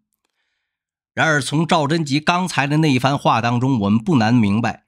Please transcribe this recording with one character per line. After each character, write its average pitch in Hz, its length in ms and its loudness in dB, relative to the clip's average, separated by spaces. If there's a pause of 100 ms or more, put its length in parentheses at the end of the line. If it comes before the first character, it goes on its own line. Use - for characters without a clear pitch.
(1160)
然 135 120 0
而 151 140 0
从 151 260 -2
赵 156 200 0
贞 165 180 -2
吉 143 160 -2
刚 175 260 -2
才 143 200 -2
的 143 100 -2
那 156 160 2
一 127 60 2
番 135 180 0
话 139 240 0
当 120 180 -2
中， 131 220 0
我 98 80 0
们 107 100 4
不 165 200 0
难 113 160 2
明 107 260 2
白， 117 280 -6